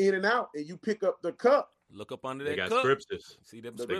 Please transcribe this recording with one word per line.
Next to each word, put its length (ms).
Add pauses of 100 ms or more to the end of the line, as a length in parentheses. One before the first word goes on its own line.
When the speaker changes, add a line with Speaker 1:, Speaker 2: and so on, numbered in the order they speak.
Speaker 1:
In-N-Out 520
and 120
you 100
pick 280
up 180
the 100
cup, 400 (160)
Speaker 2:
Look 220
up 160
under 160
Speaker 3:
They 80
Speaker 2:
that 60
Speaker 3:
got 140
Speaker 2:
cup. 100
Speaker 3:
scriptures. 640
Speaker 2:
See 160
them 160
Speaker 1:
the 100
Speaker 3:
They 140